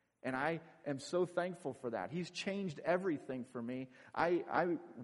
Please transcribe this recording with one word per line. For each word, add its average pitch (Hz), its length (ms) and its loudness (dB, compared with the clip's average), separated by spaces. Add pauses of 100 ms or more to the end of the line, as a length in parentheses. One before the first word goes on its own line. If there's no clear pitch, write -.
(220)
and 131 140 -2
I 151 260 2 (240)
am 139 140 -2
so 180 260 2
thankful 175 480 -2
for 123 160 -4
that. 107 220 -2
He's 170 180 -2
changed 190 560 -4
everything 156 640 2
for 123 100 -4
me. 127 280 -4 (240)
I, 170 360 4
I 170 280 4 (260)